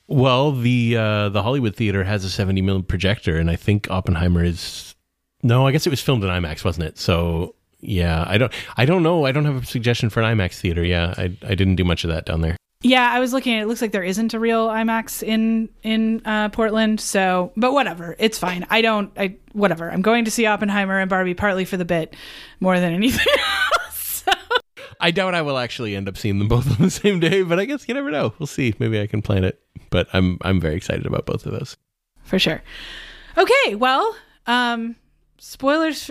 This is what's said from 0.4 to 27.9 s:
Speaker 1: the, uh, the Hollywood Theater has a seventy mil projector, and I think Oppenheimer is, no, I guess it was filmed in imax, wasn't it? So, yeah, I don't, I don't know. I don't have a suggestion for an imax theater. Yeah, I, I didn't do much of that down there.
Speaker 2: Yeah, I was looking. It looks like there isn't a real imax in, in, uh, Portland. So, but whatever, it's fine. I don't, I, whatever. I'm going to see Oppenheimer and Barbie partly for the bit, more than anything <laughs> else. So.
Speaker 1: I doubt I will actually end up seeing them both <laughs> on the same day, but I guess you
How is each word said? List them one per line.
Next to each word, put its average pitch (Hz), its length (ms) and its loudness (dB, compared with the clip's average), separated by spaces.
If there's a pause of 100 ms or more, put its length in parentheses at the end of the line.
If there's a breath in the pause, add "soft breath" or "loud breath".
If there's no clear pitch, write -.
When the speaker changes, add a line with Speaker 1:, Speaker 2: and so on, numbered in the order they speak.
Speaker 1:
the, 120 460 2
uh, 107 320 2
the 101 120 0
Hollywood 120 320 0
Theater 98 300 0
has 101 180 -2
a 95 60 -6
seventy 95 320 0
mil 95 220 2
projector, 90 560 0
and 82 100 2
I 85 80 2
think - 340 0
Oppenheimer 87 540 2
is, - 500 -4 (480)
no, 127 240 4
I 135 60 4
guess 151 140 0
it 175 40 2
was 131 120 -2
filmed 127 200 2
in 98 60 0
imax, 87 360 -2
wasn't 85 220 -2
it? 76 120 -10
So, 85 560 0 (260)
yeah, 85 480 0
I 95 80 0
don't, 120 160 2 (240 loud breath)
I 120 80 2
don't 175 180 4
know. 160 220 2
I 131 80 2
don't 147 140 0
have 131 160 -2
a - 20 -8
suggestion 120 460 0
for 117 100 -2
an 113 160 2
imax 92 240 -2
theater. 85 240 0
Yeah, 87 320 0
I, 92 180 -2 (120)
I 98 80 0
didn't 95 220 4
do 90 80 2
much 87 200 0
of 85 60 -2
that 80 160 -4
down 82 160 -2
there. 82 160 0 (240)
Speaker 2:
Yeah, 247 280 4
I 247 100 0
was 254 120 -2
looking. 254 220 -2
It 214 140 -2
looks 226 120 -4
like 220 120 -2
there 202 100 -2
isn't 202 320 -2
a 226 60 -4
real 226 280 0
imax 226 540 -2
in, 220 480 0 (120)
in, 220 440 0
uh, 214 240 -2
Portland. 220 500 0
So, 180 560 0
but 247 160 2
whatever, 170 460 -2
it's 220 200 0
fine. 180 300 -4
I 226 140 4
don't, 214 340 0
I, 196 200 -4 (160)
whatever. 175 380 0
I'm 185 120 -2
going 226 240 2
to 220 40 -2
see 220 140 0
Oppenheimer 202 540 0
and 190 100 0
Barbie 185 260 0
partly 190 300 0
for 185 140 -4
the 175 80 -2
bit, 170 280 -2 (460 loud breath)
more 185 180 2
than 175 140 2
anything 208 400 2
<laughs> 554 60 2 (340)
else. - 540 -6
So. 392 60 2 (680 loud breath)
Speaker 1:
I 170 100 2
doubt 185 240 0
I 170 60 0
will 143 160 -2
actually 117 400 -4
end 98 100 -4
up 98 120 -8
seeing 101 200 0
them 104 100 2
both 120 220 2
<laughs> 101 80 2
on 165 60 4
the 190 60 4
same 202 280 0
day, 175 240 2
but 170 160 0
I 196 60 0
guess 277 240 -6
you 247 60 -4